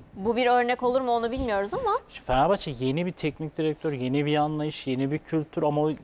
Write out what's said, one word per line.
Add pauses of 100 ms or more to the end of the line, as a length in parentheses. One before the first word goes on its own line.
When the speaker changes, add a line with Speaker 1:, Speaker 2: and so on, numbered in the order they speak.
(140)
Speaker 1:
bu
bir
örnek
olur
mu
onu
bilmiyoruz
ama. (180)
Speaker 2:
Şimdi
Fenerbahçe
yeni
bir
teknik
direktör,
yeni
bir
anlayış,
yeni
bir
kültür
ama
o
y-,